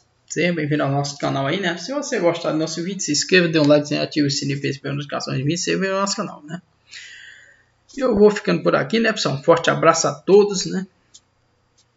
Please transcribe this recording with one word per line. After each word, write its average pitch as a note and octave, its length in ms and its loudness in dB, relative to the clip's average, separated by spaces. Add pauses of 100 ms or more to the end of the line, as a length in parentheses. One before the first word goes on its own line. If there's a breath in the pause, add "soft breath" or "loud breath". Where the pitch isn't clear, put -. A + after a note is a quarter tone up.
(260)
Seja F3 260 0
bem-vindo D3+ 300 -2
ao C#3 80 0
nosso C#3+ 260 -2
canal C#3 300 -4
aí, E3 120 -2
né? F3 200 -4
Se C4 160 -8
você C4 260 -4
gostar D#3+ 320 0
do D#3 60 -2
nosso D#3+ 260 -4
vídeo, F#3+ 160 -6
se - 100 -4
inscreva, F3 380 2
dê D#3+ 100 2
um D3 80 4
like, D3 280 4
ative D3+ 320 0
o C#3 40 0
sininho C#3 300 -4
pra C#3 80 -4
receber C#3 240 -6
notificações C#3 460 -6
de C3 40 -2
vídeo, D#3 160 0
se - 120 -4
inscreva F#3+ 240 0
no G3 60 -2
nosso G3 160 -2
canal, - 260 -8
né? E3+ 180 -12 (1400 loud breath)
E B3 40 -10
eu B3+ 160 2
vou G#3 140 8
ficando F3 320 0
por E3 140 2
aqui, D3 240 0
né, A3+ 120 0
pessoal? D3 220 -4
Um C#3 80 -6
forte - 280 2
abraço D#3+ 360 2
a C#3+ 80 -2
todos, G3+ 520 4
né? F#3 200 -4 (1120)